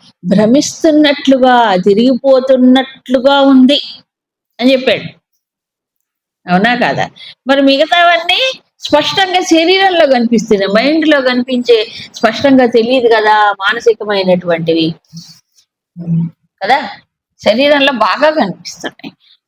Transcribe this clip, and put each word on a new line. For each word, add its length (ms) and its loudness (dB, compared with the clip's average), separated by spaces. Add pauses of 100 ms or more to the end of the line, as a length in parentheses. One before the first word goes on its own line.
(260)
భ్రమిస్తున్నట్లుగా, 1500 2
తిరిగిపోతున్నట్లుగా 1700 2
ఉంది 400 4 (800)
అని 100 2
చెప్పాడు. 320 -2 (1500)
అవునా 240 0
కాదా? 340 -4 (380)
మరి 140 2
మిగతావన్నీ 920 0 (260)
స్పష్టంగా 600 -2
శరీరంలో 680 2
కనిపిస్తున్నాయి, 640 -2
మైండ్ 360 0
లో 140 2
కనిపించే 640 -4 (280)
స్పష్టంగా 500 2
తెలియదు 420 0
కదా 520 2
మానసికమైనటువంటివి 1300 -2 (1700)
కదా, 260 -2 (560)
శరీరంలో 460 2
బాగా 400 0
కనిపిస్తున్నాయి. 800 -8 (340)